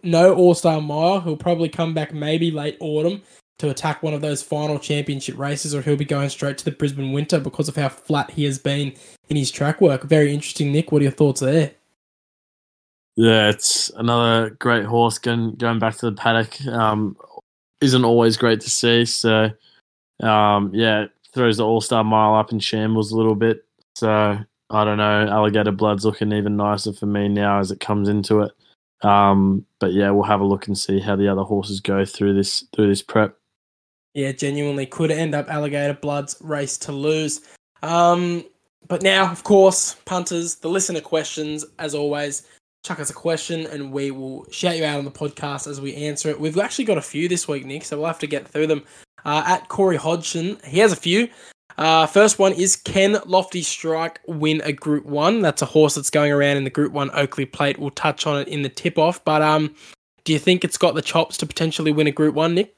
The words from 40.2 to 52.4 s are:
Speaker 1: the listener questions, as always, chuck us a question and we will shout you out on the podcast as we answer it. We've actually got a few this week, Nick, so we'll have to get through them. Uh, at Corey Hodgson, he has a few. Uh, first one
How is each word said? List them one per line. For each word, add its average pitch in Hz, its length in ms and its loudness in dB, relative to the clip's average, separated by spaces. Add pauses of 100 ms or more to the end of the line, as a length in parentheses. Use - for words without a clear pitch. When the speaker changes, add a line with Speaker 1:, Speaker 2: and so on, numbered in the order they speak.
Speaker 1:
the - 140 -10
listener 185 320 -2
questions, 151 640 -6 (120)
as 151 160 -8
always, 147 540 -6 (360)
chuck 170 160 -10
us 143 100 -6
a - 40 -12
question 165 540 -6
and 143 240 -12
we 139 180 -4
will 135 400 -12
shout 170 280 -4
you 160 80 -2
out 147 120 -2
on 143 80 -6
the 139 60 -10
podcast 143 560 -8
as 143 140 -12
we 139 120 -8
answer 147 360 -6
it. 147 100 -6
We've 156 180 -4
actually 240 280 -2
got 202 120 0
a 143 40 -4
few 160 260 -6
this 175 200 -4
week, 139 180 -6
Nick, 139 180 -12
so 151 140 -8
we'll 156 100 -4
have 165 120 -6
to 156 80 -8
get 147 200 -6
through 151 200 -2
them. 147 160 -2 (420)
Uh, 151 200 0
at 175 220 0
Corey 190 300 2
Hodgson, 170 680 -4
he 139 140 0
has 208 140 6
a - 20 0
few. 208 320 0 (500)
Uh, 160 280 4
first 202 340 4
one 196 140 4